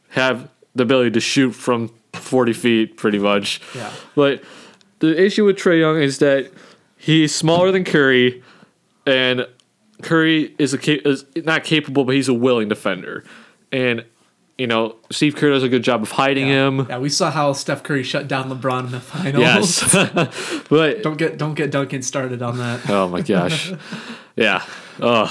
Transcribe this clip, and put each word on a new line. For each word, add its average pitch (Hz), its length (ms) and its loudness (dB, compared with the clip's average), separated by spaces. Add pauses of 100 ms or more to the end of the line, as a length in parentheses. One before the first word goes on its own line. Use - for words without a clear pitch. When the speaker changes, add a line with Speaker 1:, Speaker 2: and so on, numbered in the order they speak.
Speaker 1:
have 131 400 -2 (260)
the 127 80 2
ability 123 280 4
to 113 100 0
shoot 131 300 2
from 117 400 -4 (220)
forty 123 400 0
feet, 113 440 0
pretty 104 220 0
much. 101 420 -2 (140)
Speaker 2:
Yeah. 117 160 -10 (240)
Speaker 1:
But 139 260 2 (580)
the 160 220 2
issue 202 240 4
with 196 120 4
Trae 170 220 2
Young 160 220 2
is 139 160 0
that 139 340 2 (460)
he's 156 360 2
smaller 175 380 2
than 185 140 0
Curry, 127 560 4 (640)
and 127 420 0 (540)
Curry 160 560 0
is 139 160 0
a 139 40 -2
ca-, 151 280 0
is 139 180 0 (220)
not 156 180 0
capable, 143 400 0
but 127 120 0
he's 135 120 0
a 131 60 2
willing 120 360 2
defender. 98 540 -6 (480)
And, 123 340 -2 (520)
you 131 100 -4
know, 113 280 0 (160)
Steve 147 240 0
Kerr 147 160 2
does 135 120 2
a 127 60 0
good 123 140 2
job 120 180 0
of 104 100 -6
hiding 135 360 0
Speaker 2:
Yeah. 135 200 2
Speaker 1:
him. 135 220 -2
Speaker 2:
Yeah, 123 100 -6
we 139 100 -4
saw 160 200 0
how 143 240 0
Steph 143 300 -6
Curry 143 200 -2
shut 143 240 -6
down 131 220 -4
LeBron 127 360 -4
in 123 60 -10
the 123 100 -8
finals. 123 920 2
Speaker 1:
Yes. 180 720 0
<laughs> - 60 -20
But 147 340 2
Speaker 2:
Don't 156 140 -4
get, 160 200 -4
don't 151 160 -4
get 147 180 -4
Duncan 139 300 -4
started 123 400 -6
on 123 160 -4
that. 123 320 -6
Speaker 1:
Oh, 196 200 2
my 175 120 -4
gosh. 165 560 -2
Speaker 2:
<laughs> - 580 -16
Speaker 1:
Yeah. 101 280 2 (380)
Ugh. 117 300 2